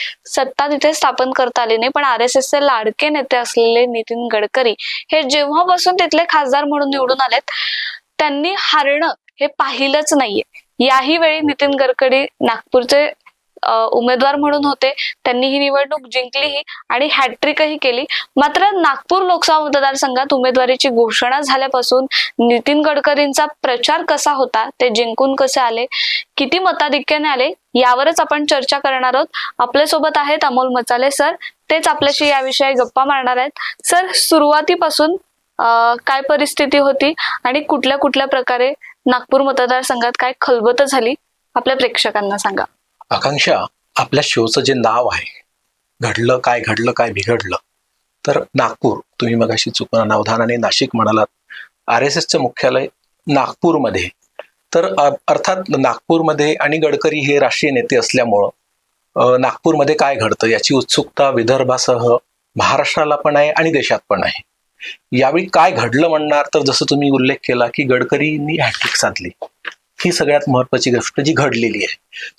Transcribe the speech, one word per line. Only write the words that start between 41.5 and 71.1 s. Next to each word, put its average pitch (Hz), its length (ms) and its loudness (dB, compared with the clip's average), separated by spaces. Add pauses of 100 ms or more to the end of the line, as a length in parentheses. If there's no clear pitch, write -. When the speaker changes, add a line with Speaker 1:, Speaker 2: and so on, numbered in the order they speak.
Speaker 1:
आपल्या 262 220 0
प्रेक्षकांना 208 640 -2
सांगा. 196 260 -4 (460)
Speaker 2:
आकांक्षा, 135 540 0 (320)
आपल्या 139 300 0
शोचं 113 340 0
जे 131 140 0
नाव 117 320 0
आहे, - 360 -6 (580)
घडलं 117 380 0
काय, 123 220 0
घडलं 117 320 -2
काय, 117 180 -2
बिघडलं, 98 460 -4 (680)
तर 139 140 0 (140)
नागपूर, 120 440 -2 (220)
तुम्ही 117 140 0
मगाशी 113 360 -2
चुकून 113 300 -2
अनावधानाने 113 560 0
नाशिक 117 380 0
म्हणालात, 110 320 2 (600)
आरएसएसचं 143 540 0
मुख्यालय 131 460 -2 (400)
नागपूरमध्ये, 127 800 0 (640)
तर 185 240 0
अ-, 143 160 4 (140)
अर्थात 180 280 0 (220)
नागपूरमध्ये 151 800 0
आणि 151 180 0
गडकरी 156 400 0
हे 143 200 0
राष्ट्रीय 139 340 0
नेते 123 240 0
असल्यामुळं, 113 520 2 (680)
अ, 123 200 4
नागपूरमध्ये 143 580 0
काय 143 200 2
घडतं 110 320 -2
याची 113 280 0
उत्सुकता - 560 0
विदर्भासह 123 840 2 (400)
महाराष्ट्राला 147 600 0
पण 147 200 -2
आहे 147 140 4
आणि 160 220 0
देशात 123 260 0 (100)
पण 95 160 -2
आहे. - 180 -4 (760)
यावेळी 147 260 2
काय 180 260 4
घडलं 123 380 0
म्हणणार 151 380 0
तर - 140 -10
जसं 131 300 0
तुम्ही 143 200 2
उल्लेख 131 340 2
केला 123 220 0
की 139 180 -4
गडकरींनी 147 760 -2
हॅटट्रिक - 360 -4
साधली, 98 320 -4 (760)
ही 175 80 2
सगळ्यात 147 360 0
महत्त्वाची 127 420 0
गोष्ट 120 300 -2